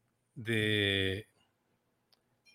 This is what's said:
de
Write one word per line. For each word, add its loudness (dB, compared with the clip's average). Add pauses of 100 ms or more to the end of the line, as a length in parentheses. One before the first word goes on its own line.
(360)
de 0 (1300)